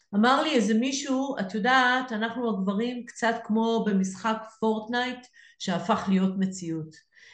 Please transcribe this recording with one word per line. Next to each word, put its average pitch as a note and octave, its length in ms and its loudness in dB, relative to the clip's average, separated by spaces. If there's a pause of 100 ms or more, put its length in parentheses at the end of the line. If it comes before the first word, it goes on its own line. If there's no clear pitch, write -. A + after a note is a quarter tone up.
(140)
אמר B3 280 4
לי D#4+ 80 -2
איזה A3 240 4
מישהו, C4+ 680 -2
"את G3 140 -6
יודעת, B3+ 580 2
אנחנו A#3 380 -2
הגברים G#3+ 560 -2
קצת A#3 280 -2 (100)
כמו A3+ 420 2
במשחק G3 500 0 (240)
פורטנייט A#3+ 680 -2 (320)
שהפך F#3+ 500 -2
להיות F#3+ 300 4
מציאות." E3 680 -4 (260)